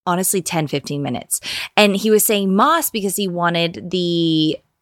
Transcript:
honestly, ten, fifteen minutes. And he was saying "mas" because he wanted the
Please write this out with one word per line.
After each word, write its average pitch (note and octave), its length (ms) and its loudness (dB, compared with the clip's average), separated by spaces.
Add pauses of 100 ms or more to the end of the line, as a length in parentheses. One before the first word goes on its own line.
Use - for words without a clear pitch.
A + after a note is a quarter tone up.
honestly, F#3 380 -2
ten, D#3 240 -2
fifteen C#3+ 340 -4
minutes. - 400 -6 (340)
And G#3 220 6
he G#3 140 0
was G#3+ 120 6
saying G3 320 0
"mas" D4+ 360 2
because G3 240 -4
he G3+ 120 -2
wanted E3+ 640 -2
the E3+ 680 0 (240)